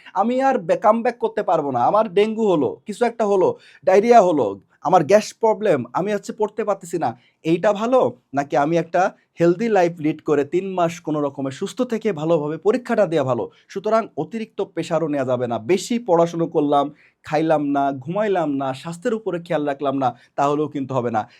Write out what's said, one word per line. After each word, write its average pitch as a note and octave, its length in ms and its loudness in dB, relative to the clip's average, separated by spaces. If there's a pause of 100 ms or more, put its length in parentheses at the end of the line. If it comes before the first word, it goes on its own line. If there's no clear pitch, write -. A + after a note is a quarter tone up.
(140)
আমি A#3+ 280 0
আর C4+ 160 2
বে-, F3 200 0
কামব্যাক A#3 400 2
করতে A3 260 -4
পারবো D#3+ 280 0
না। B2 80 -2
আমার F3+ 340 0
ডেঙ্গু A3 340 0
হলো, D3 380 0
কিছু G#3+ 200 -4
একটা A#3 200 -2
হলো, F#3 320 2 (280)
ডায়রিয়া G#3 360 6
হলো, B2+ 380 2 (220)
আমার E3+ 220 4
গ্যাস G3+ 300 2
প্রবলেম, G3+ 500 0 (100)
আমি F#3+ 200 -2
হচ্ছে G3+ 200 -8
পড়তে G#3+ 300 -6
পারতেছি F#3+ 340 -4
না, C#3+ 200 -4 (260)
এইটা F3+ 300 2
ভালো A3 440 2 (160)
নাকি C#3+ 240 -2
আমি D#3+ 200 2
একটা F3 340 0 (280)
হেলদি F3 300 2
লাইফ F3 300 2
লিড D3+ 220 -2
করে C#3+ 240 0
তিন F3 280 -4
মাস E3+ 260 -2
কোনো D3+ 220 -4
রকমে C#3 300 -6
সুস্থ G3 300 -8
থেকে A3 300 -2
ভালোভাবে D#3 460 -2
পরীক্ষাটা A3 480 0
দেওয়া D#3 200 0
ভালো? A#2+ 240 -2 (180)
সুতরাং G#3 400 -2 (100)
অতিরিক্ত G#3+ 440 -8
প্রেশারও E3 460 -4
নেওয়া C#3+ 180 -2
যাবে B2 220 -2
না। A#2+ 120 -4
বেশি F#3 400 -2
পড়াশুনো E3+ 480 0
করলাম, D3 440 0 (320)
খাইলাম D#3 460 0
না, C#3 220 0
ঘুমাইলাম F3 640 -2
না, C3+ 200 -4
স্বাস্থ্যের E3+ 400 -6
উপরে F#3+ 260 -6
খেয়াল E3+ 260 -4
রাখলাম C#3 320 -2
না, B2+ 180 -2 (200)
তাহলেও D3 320 0
কিন্তু C3 260 -8
হবে A#2+ 180 -2
না। G#2+ 160 -2 (120)